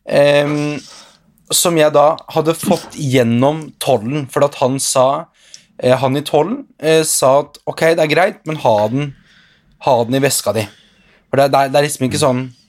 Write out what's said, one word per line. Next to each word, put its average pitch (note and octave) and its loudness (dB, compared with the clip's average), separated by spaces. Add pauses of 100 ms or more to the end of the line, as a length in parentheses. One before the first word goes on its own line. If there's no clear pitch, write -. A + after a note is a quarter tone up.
Ehm, D3 2 (720)
som E3+ 0
jeg D3+ 2
da D3 4 (140)
hadde D#3+ 0
fått - -4
gjennom C3 0
tollen, C3 -2
for C#3+ 0
at C#3+ -2
han C3+ -2
sa, C#3 0 (520)
eh, B2 2
han C3 -2
i D3+ -2
tollen, F3 -2 (160)
eh, D#3+ 2
sa C#3 2
at, - -14
«Ok, - -10 (140)
det E3 -2
er D#3 2
greit, F3+ 0
men D#3 -6
ha G#2+ 0
den, C#3 -6 (680)
ha B2 2
den A#2+ -4
i C3+ 0
veska C3+ -2
di.» G#2+ -4 (680)
For C3+ 2
det C#3+ 2
er, - 0
det C3+ 2
er, C3+ -4
det D3 4
er D3 0
liksom C#3 -6
ikke B2 -2
sånn B2+ 0 (260)